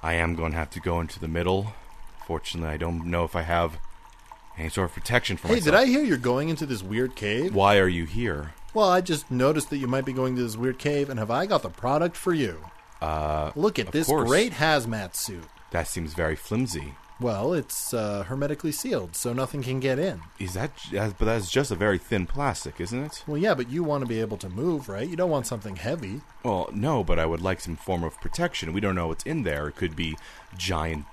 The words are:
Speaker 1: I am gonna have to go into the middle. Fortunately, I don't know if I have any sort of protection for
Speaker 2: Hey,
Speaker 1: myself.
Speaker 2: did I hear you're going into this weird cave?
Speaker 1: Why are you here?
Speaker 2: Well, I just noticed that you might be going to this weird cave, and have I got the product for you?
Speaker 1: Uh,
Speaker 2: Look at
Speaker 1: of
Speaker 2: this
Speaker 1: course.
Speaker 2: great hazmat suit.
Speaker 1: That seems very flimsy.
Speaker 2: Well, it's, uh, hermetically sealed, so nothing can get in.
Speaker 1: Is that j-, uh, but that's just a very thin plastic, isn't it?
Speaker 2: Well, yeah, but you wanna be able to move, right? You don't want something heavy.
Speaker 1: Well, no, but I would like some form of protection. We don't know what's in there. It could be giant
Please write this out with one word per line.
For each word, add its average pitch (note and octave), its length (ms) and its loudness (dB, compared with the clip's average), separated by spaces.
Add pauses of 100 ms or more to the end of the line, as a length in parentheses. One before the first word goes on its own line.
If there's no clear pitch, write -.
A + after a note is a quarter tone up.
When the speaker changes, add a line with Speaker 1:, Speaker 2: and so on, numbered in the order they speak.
Speaker 1:
I E2 120 0
am E2+ 220 2
gonna E2 200 -2
have D#2+ 160 -2
to - 80 -8
go E2+ 220 0
into D#2+ 180 -6
the E2 80 -6
middle. F#2 460 0 (520)
Fortunately, E2 480 -4
I D2+ 40 -4
don't E2 280 -2
know E2+ 200 2
if - 100 -6
I F2 60 0
have E2+ 360 2 (800)
any D#2+ 120 -4
sort F#2 200 0
of - 60 -14
protection A#2+ 400 0
for - 140 -6
Speaker 2:
Hey, A3+ 60 6
Speaker 1:
myself. G#3 100 2
Speaker 2:
did D3+ 100 6
I A#3+ 120 8
hear C4 160 6
you're F#3+ 140 4
going B2+ 300 2
into D#3+ 180 -2
this B2 160 -4
weird A2 340 -2
cave? A#2+ 380 0
Speaker 1:
Why G2+ 260 8
are F#2+ 100 8
you E2+ 160 0
here? D#2 480 -2 (200)
Speaker 2:
Well, G#3+ 160 6
I F#3 120 6
just F3 280 -2
noticed C#3 420 2
that D3 60 -2
you C3+ 100 -2
might C3 180 0
be C3+ 80 -4
going C3 240 0
to B2 60 0
this A2+ 120 -4
weird B2+ 240 -2
cave, C#3+ 300 0
and C3 100 -4
have G#2+ 100 0
I C3+ 160 2
got G3+ 180 2
the F#2 60 -6
product D3+ 460 0
for - 180 0
you? F#2+ 300 0 (380)
Speaker 1:
Uh, D2+ 560 0
Speaker 2:
Look F#3+ 220 2
at G#2 80 -2
Speaker 1:
of F#2+ 40 -12
Speaker 2:
this D#3 160 2
Speaker 1:
course. C3+ 220 4
Speaker 2:
great F#3+ 240 4
hazmat A#2 640 0
suit. F2 280 -6 (280)
Speaker 1:
That E2 180 -2
seems D#2+ 240 -6
very D#2 240 0
flimsy. F2+ 560 -4 (260)
Speaker 2:
Well, A#2 340 0
it's, - 400 -4
uh, G#2 300 -2
hermetically C#3+ 480 -4
sealed, B2 460 -4
so A#2+ 160 -2
nothing C3+ 280 -2
can B2+ 200 -2
get C3 180 2
in. A2 220 -2 (180)
Speaker 1:
Is F#2 140 -6
that G#2 240 -4
j-, - 220 -6
uh, G#2+ 200 0
but A2 60 4
that's A2 260 2
just C3+ 180 4
a G#2 60 0
very G2 220 6
thin F#2 280 0
plastic, A#2+ 540 -2
isn't A2 240 -4
it? D3+ 240 -10
Speaker 2:
Well, D3 100 -2
yeah, F#3 180 4
but B2 140 -4
you D#3+ 140 0
wanna D3 220 0
be A2+ 160 0
able G#2+ 160 -2
to G2 120 -8
move, C3+ 380 -2
right? G#2 200 -4
You F3 100 -6
don't F3+ 120 2
want C#3+ 180 2
something G#2+ 280 -6
heavy. A#2+ 460 -4 (220)
Speaker 1:
Well, G2 300 0
no, A#2+ 300 2
but E2+ 160 4
I D#2+ 60 4
would E2 160 0
like F#2 180 0
some E2+ 160 -6
form F2 300 -2
of D#2 160 -6
protection. E3+ 500 -2
We F#2 100 0
don't G#2+ 140 2
know E2 120 0
what's E2 180 -4
in D3+ 180 -2
there. D2+ 240 0
It D2 80 -8
could D#2+ 220 -2
be D#2+ 200 -4 (400)
giant E2 560 -2